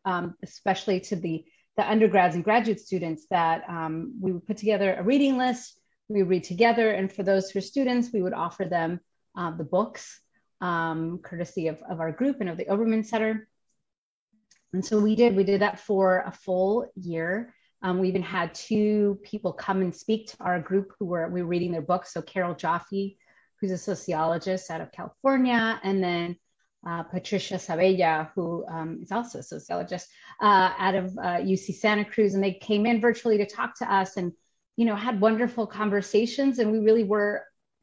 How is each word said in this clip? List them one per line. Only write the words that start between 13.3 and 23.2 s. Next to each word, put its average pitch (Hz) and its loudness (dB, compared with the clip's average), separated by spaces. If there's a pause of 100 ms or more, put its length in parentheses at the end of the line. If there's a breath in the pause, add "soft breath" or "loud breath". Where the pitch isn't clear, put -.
And 185 -4
so 214 2
we 214 4
did, 233 6
we 196 4
did 196 2
that 208 0
for 190 2
a 180 -8
full 190 -2
year. 180 -6 (280 soft breath)
Um, 180 0
we 190 2
even 185 0
had 170 -4
two 208 0
people 196 -6
come 190 -2
and 175 0
speak 220 -4
to - -18
our 180 -2
group 196 -2
who 196 -6
were, 170 -2
we 180 -4
were 170 -4
reading 175 0
their 165 -4
books. 180 -2
So 165 -6
Carol 175 -4
Jaffe, 196 -4 (440)